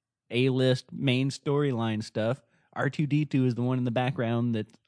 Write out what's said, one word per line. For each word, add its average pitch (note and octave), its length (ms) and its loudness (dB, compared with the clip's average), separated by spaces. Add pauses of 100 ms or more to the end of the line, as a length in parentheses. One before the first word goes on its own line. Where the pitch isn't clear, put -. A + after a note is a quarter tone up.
(300)
A-list C3 600 2
main C3 400 0
storyline A#2+ 720 -2
stuff, A2+ 400 -4 (320)
R C3 140 -2
two D3+ 180 -2
D D3 180 0
two C3+ 200 0
is B2 100 0
the A#2 60 -4
one B2+ 160 0
in B2+ 80 -2
the B2 60 -2
background A#2+ 640 0
that's G#2+ 180 -6 (140)